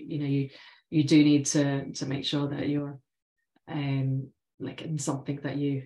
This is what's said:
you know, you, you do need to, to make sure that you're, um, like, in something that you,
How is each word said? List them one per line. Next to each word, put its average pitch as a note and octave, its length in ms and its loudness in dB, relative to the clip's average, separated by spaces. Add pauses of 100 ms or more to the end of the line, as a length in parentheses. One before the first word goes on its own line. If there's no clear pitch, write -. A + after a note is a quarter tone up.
you D3+ 120 -4
know, C#3+ 80 -2
you, C#3 220 0 (420)
you D#3 120 4
do D3+ 200 8
need D3 240 6
to, C#3 440 0
to - 140 -8
make C3+ 180 -4
sure C#3+ 240 -2
that D3 220 -4
you're, C#3+ 300 -4 (680)
um, C3+ 600 -2 (320)
like, F#2+ 220 -10
in D#3+ 160 -4
something C#3 460 -4
that C#3+ 140 -4
you, C#3 280 -2